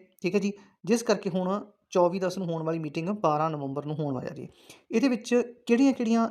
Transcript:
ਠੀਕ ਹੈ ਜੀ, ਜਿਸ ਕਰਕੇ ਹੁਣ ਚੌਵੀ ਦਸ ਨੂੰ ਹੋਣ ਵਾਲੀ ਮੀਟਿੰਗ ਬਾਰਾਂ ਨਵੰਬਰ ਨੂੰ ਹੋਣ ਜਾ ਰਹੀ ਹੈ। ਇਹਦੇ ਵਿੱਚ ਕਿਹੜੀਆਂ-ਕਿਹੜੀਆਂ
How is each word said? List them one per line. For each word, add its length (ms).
ਠੀਕ 140
ਹੈ 40
ਜੀ, 140
ਜਿਸ 180
ਕਰਕੇ 260
ਹੁਣ 360
ਚੌਵੀ 300
ਦਸ 180
ਨੂੰ 100
ਹੋਣ 160
ਵਾਲੀ 160
ਮੀਟਿੰਗ 300
ਬਾਰਾਂ 400
ਨਵੰਬਰ 360
ਨੂੰ 100
ਹੋਣ 260
ਜਾ 80
ਰਹੀ 140
ਹੈ। 40
ਇਹਦੇ 160
ਵਿੱਚ 460
ਕਿਹੜੀਆਂ-ਕਿਹੜੀਆਂ 640